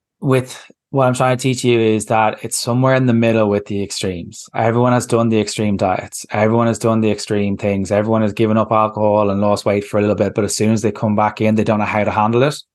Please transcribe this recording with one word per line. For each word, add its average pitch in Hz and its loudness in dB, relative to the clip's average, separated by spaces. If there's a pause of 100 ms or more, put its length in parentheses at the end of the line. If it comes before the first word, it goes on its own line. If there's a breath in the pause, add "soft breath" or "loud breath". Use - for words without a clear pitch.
(200)
with 131 -2 (200)
what 135 2
I'm 127 2
trying 127 0
to - -8
teach 131 -2
you 120 4
is 110 2
that 110 0
it's - -8
somewhere 127 0
in 131 2
the 120 2
middle 113 2
with 101 0
the 101 -6
extremes. 92 -8
Everyone 120 2
has 123 0
done 113 2
the 110 2
extreme 104 -2
diets. - -4
Everyone 110 2
has 110 0
done 113 0
the 110 2
extreme 104 -4
things. 98 -4
Everyone 107 0
has 104 -2
given 110 2
up 107 0
alcohol 107 2
and 98 -2
lost 104 0
weight 104 0
for - -6
a 104 2
little 104 2
bit. 98 0
But 107 0
as 95 -4
soon 107 0
as 107 0
they 110 0
come 107 -2
back 107 0
in, 110 2
they 107 2
don't 110 0
know 104 -2
how 104 -2
to 101 0
handle 110 2
it. 147 0 (180)